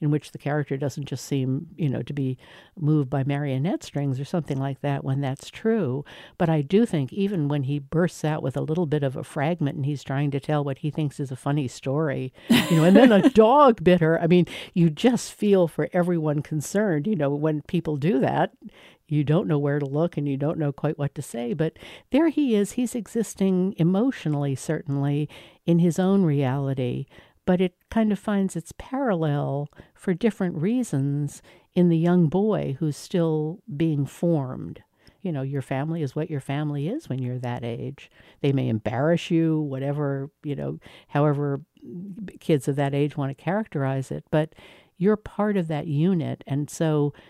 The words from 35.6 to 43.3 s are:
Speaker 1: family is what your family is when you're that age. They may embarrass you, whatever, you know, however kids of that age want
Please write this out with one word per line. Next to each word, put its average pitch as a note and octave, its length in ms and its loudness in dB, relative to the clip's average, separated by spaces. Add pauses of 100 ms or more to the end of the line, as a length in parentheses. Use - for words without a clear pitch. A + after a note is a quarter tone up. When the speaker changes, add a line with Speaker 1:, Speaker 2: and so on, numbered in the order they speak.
Speaker 1:
family D#3 380 -4
is C#3 160 -4
what D#3 140 -4
your C#3+ 100 -4
family D3 480 -4
is C#4+ 220 -6
when B2+ 100 -4
you're B2 200 -4
that B2 240 -6
age. B2+ 460 -8 (300)
They C#3 120 2
may C3 160 0
embarrass B2 640 0
you, D#3+ 300 2
whatever, C#3 720 -4 (120)
you C#3+ 140 -6
know, C#3+ 220 -6 (300)
however C#3+ 520 0 (800)
kids D3 260 0
of C#3 100 -2
that C#3 180 0
age C#3+ 240 0
want C3+ 180 -4